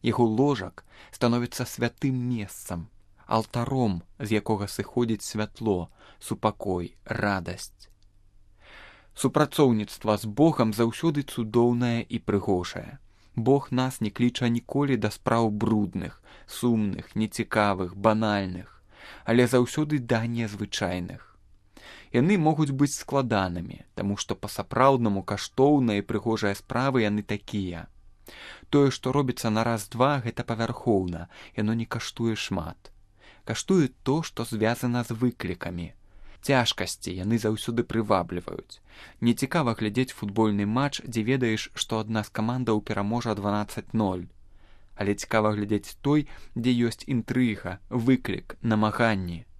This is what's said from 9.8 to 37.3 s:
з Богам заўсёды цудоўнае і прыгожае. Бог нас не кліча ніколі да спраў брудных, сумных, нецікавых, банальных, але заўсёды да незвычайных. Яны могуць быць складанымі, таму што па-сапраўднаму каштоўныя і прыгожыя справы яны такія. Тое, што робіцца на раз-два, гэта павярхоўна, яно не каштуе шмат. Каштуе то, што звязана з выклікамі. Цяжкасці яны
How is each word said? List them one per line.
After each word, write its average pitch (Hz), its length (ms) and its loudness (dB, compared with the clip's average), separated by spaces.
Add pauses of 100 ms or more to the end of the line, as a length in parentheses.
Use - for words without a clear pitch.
з 107 80 -6
Богам 113 480 4
заўсёды 135 500 0
цудоўнае 120 840 0
і 113 100 -4
прыгожае. - 800 -2 (360)
Бог 131 360 2
нас 131 300 0
не 104 100 0
кліча 123 400 2
ніколі 135 460 0
да 104 140 0
спраў 117 400 2
брудных, 104 680 0 (280)
сумных, 110 680 -2
нецікавых, 101 800 0
банальных, 101 880 0 (400)
але 120 240 6
заўсёды 139 520 2
да 117 280 0
незвычайных. 101 1040 -6 (800)
Яны 156 260 4
могуць 151 380 2
быць 143 180 2
складанымі, 98 840 -2 (180)
таму 101 240 -2
што - 160 -4
па-сапраўднаму 117 880 2
каштоўныя 123 760 2
і - 60 -8
прыгожыя 104 520 0
справы 131 480 0
яны 104 160 0
такія. 95 640 -6 (840)
Тое, 143 220 6
што 127 240 -4
робіцца 127 340 0
на 107 140 2
раз-два, 117 640 2
гэта 117 180 -4
павярхоўна, 101 840 -2 (260)
яно 110 180 0
не 113 120 -2
каштуе 113 500 -4
шмат. - 560 -8 (560)
Каштуе 156 400 2 (160)
то, 143 240 0
што - 160 -8
звязана 120 640 0
з 117 80 -4
выклікамі. 90 720 -4 (540)
Цяжкасці - 760 0
яны 104 240 0